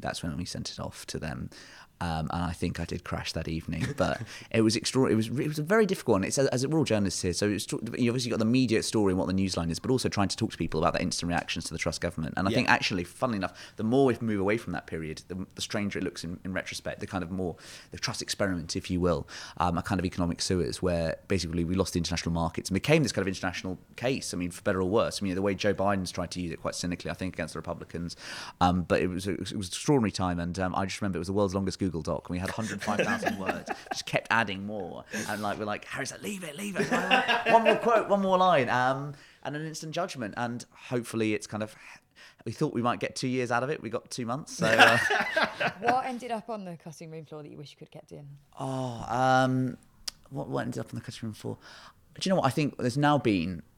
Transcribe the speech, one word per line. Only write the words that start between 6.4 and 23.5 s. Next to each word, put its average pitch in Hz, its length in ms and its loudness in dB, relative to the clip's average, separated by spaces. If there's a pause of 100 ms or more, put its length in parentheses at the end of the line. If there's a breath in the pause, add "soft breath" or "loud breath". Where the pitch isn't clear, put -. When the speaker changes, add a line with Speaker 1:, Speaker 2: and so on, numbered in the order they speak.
Speaker 1:
as 127 180 2
we're 151 120 2
all 147 60 6
journalists 104 380 2
here, 90 100 2
so 104 160 2
it's 101 160 0
tr-, - 120 -4 (200)
you 120 140 4
obviously 120 200 0
got 107 80 2
the 110 60 4
media 113 380 6
story 101 300 4
and 90 60 2
what 67 100 2
the 92 40 2
news 95 240 2
line 85 140 2
is, 80 80 -2
but - 120 0
also 117 200 2
trying 98 180 2
to - 80 -6
talk - 140 0
to - 80 -8
people 80 200 -2
about 80 140 4
their - 80 0
instant 87 300 -2
reactions 82 340 -2
to - 80 -10
the 80 60 -4
Truss - 200 -2
government. 80 380 -4
And 92 100 0
I - 40 2
Speaker 2:
Yeah. - 60 2
Speaker 1:
think 123 120 2
actually, 95 360 2
funnily 117 340 -2
enough, - 380 -6
the 107 60 -6
more 123 220 6
we 123 160 6
move 107 200 0
away 101 180 4
from 92 160 -6
that - 120 -6
period, 80 420 -6
the, 92 260 -8
the - 80 -8
stranger 104 360 -2
it - 60 -2
looks - 180 -6
in, 87 220 -8
in 95 80 -6
retrospect, - 480 -6
the - 60 -8
kind 90 180 -4
of 82 60 -6
more, 92 260 -4 (360 loud breath)
the 90 60 -10
Truss - 220 -4
experiment, 90 560 -2
if 92 140 -4
you 90 100 2
will, 85 260 2 (300 loud breath)
um, 85 220 2
a 90 40 0
kind 98 160 0
of 87 60 0
economic 87 380 -2
sewers 85 400 0
where 85 340 2 (120)
basically 87 360 0
we 85 120 0
lost 95 180 2
the 92 40 2
international 85 360 0
markets 82 340 -2
and 92 60 0
became 147 300 4
this - 80 0
kind 104 100 2
of 92 60 -2
international 92 500 -4 (180)